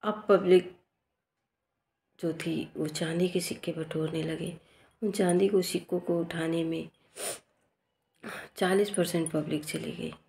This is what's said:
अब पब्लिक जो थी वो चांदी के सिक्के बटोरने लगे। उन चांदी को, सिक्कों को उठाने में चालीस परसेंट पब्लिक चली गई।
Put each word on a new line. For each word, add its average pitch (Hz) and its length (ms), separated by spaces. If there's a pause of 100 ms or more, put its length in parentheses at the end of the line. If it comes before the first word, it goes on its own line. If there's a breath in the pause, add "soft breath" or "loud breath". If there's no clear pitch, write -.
अब 214 260
पब्लिक 185 480 (1400)
जो 165 120
थी 160 440
वो 156 100
चांदी 165 420
के 180 120
सिक्के - 320
बटोरने 160 500
लगे। 165 340 (460 soft breath)
उन 214 80
चांदी 185 380
को, 196 140
सिक्कों 180 380
को 170 200
उठाने 165 440
में 165 240 (1700 loud breath)
चालीस 196 340
परसेंट 170 400
पब्लिक 151 340
चली - 280
गई। - 220 (140)